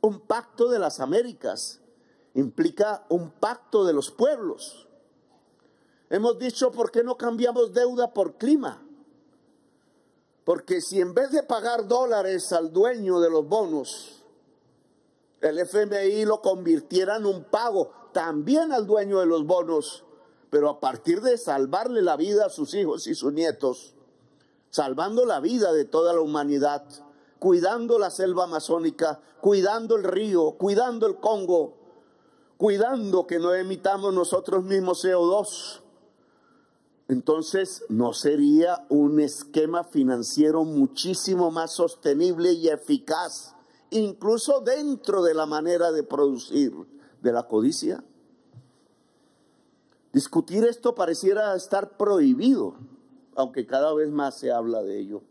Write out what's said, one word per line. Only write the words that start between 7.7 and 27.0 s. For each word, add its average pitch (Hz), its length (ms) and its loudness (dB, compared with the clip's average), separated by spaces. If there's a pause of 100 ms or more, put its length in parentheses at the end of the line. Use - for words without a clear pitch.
deuda 247 400 0
por 180 240 -2
clima?". 233 500 0 (1600)
Porque 175 380 0
si 190 180 -2
en 180 140 -2
vez 262 160 2
de 285 120 2
pagar 226 440 -2
dólares 202 640 0
al 165 200 -2
dueño 196 480 2
de 170 100 4
los 156 180 0
bonos, 165 760 -4 (1160)
el 156 180 0
F 180 240 0
M 202 240 -2
I 214 180 0
lo 214 180 0
convirtiera 180 760 0
en 214 80 -6
un 190 200 -2
pago 208 480 -2 (200)
también 175 600 0
al 226 140 -2
dueño 202 340 2
de 180 60 2
los 165 200 2
bonos, 165 580 -2 (460)
pero 147 180 2
a 143 120 -6
partir 147 420 -2
de 247 160 2
salvarle 175 640 -2
la 165 140 2
vida 202 280 0
a 190 60 -4
sus 151 240 -8
hijos 175 320 -2
y - 80 -4
sus 147 180 -4
nietos, 147 600 -4 (760)
salvando 165 560 0
la 190 160 0
vida 202 320 0
de 151 140 2
toda 165 260 2
la 170 80 2
humanidad, 143 640 -2 (540)